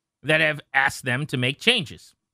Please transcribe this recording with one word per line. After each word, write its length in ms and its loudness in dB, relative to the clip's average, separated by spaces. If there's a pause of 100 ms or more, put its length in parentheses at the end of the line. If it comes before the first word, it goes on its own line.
(220)
that 180 4
have 220 0 (100)
asked 320 2
them 220 -2
to 100 -4
make 240 0
changes." 540 -6 (200)